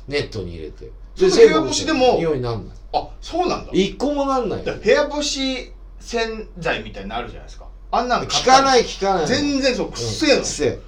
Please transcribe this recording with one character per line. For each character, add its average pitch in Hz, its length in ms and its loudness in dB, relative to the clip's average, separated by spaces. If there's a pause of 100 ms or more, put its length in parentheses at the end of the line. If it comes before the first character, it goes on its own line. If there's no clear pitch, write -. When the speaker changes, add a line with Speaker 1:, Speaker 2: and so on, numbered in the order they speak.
Speaker 1:
ネ 143 100 -4
ッ 135 100 -4
ト 104 120 -8
に 87 140 -10
入 80 100 -12
れ 76 60 -12
て。 - 200 -18 (240)
Speaker 2:
そ - 120 2
の - 40 6
部 - 120 8
屋 - 200 8
干 - 100 -4
し 269 140 -4
で 320 60 0
も 254 240 4
Speaker 1:
匂 165 180 0
い 127 60 -2
な 117 160 -4
ん 92 100 -10
な - 80 -16
い。 - 20 -18 (180)
Speaker 2:
あ、 - 140 -2 (140)
そ 349 220 -2
う - 40 0
な - 100 -2
ん - 80 -12
だ。 - 60 -16
Speaker 1:
一 196 220 2
個 285 180 -2
も 277 140 -2
な 262 140 0
ん 214 80 -4
な 156 80 -4
い - 20 -8
よ。 - 60 -10
Speaker 2:
だ 147 80 -4
か - 60 -10
ら - 60 -14
部 214 60 4
屋 277 180 4
干 294 140 -4
し 262 500 -6 (280)
洗 220 480 -6 (100)
剤 117 240 -4
み 110 100 -14
た 98 80 -12
い 95 60 -12
な 107 80 -10
の 120 60 -4
あ - 20 -6
る - 60 -10
じ - 80 -14
ゃ - 20 -16
な - 60 -16
い - 20 -18
で - 60 -18
す - 60 -18
か。 - 80 -18 (260)
あ 220 100 2
ん 247 60 -4
な 226 120 2
の - 60 -4
買 - 140 -2
っ - 40 -4
た 247 60 4
の。 262 80 8
Speaker 1:
効 277 60 4
か 269 80 2
な 247 40 4
い、 226 80 4
効 - 60 -6 (100)
か 196 140 2
な 165 80 0
い。 151 60 0
Speaker 2:
全 285 320 0
然 262 140 2
そ 196 100 -2
う、 - 80 -8
く - 20 -12
っ - 40 -8
せ - 280 -2
え - 40 6
の。 240 60 6
Speaker 1:
う - 40 0
ん、 - 20 -2
く - 20 -8
っ - 40 -6
せ 143 180 -2
え。 - 220 -2